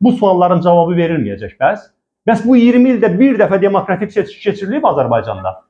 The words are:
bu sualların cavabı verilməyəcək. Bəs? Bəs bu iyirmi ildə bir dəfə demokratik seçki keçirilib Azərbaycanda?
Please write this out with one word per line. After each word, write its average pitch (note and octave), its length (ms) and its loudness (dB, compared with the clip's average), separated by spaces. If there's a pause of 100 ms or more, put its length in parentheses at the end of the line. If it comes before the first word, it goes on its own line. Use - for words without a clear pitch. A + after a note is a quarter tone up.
bu B3 120 4
sualların F3+ 500 2
cavabı F3 360 2
verilməyəcək. A2 600 -4
Bəs? F3+ 300 -2 (380)
Bəs A3 200 0
bu B3+ 100 4
iyirmi B3 380 4
ildə G#3 240 0
bir B3+ 200 2
dəfə G3 240 0
demokratik G3 500 -2
seçki - 320 -6
keçirilib G#3 420 -4
Azərbaycanda? A2+ 680 -4 (140)